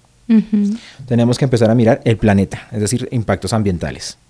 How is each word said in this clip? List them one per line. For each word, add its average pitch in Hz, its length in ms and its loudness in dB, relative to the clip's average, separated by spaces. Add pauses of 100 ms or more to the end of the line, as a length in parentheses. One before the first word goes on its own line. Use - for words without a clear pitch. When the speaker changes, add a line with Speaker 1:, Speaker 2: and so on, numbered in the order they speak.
(280)
Speaker 1:
Ujú. 214 480 2 (300)
Speaker 2:
Tenemos 120 300 2
que - 80 0
empezar 117 260 2
a 117 40 4
mirar 123 300 4
el 113 120 2
planeta, 98 540 0
es 110 100 -6
decir, 117 300 -4
impactos 101 420 -2
ambientales. 92 680 -4 (120)